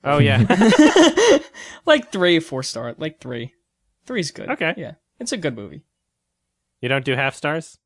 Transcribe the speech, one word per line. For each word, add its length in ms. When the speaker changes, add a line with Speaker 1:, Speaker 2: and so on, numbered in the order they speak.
Speaker 1:
Oh, 140
yeah. 260
Speaker 2:
<laughs> 960
Like 260
three, 280
four 240
star. 340
Like 220
three. 340
Three's 260
good. 180
Speaker 1:
Okay. 280
Speaker 2:
Yeah. 160
It's 120
a 60
good 180
movie. 280
Speaker 1:
You 80
don't 160
do 100
half 200
stars? 500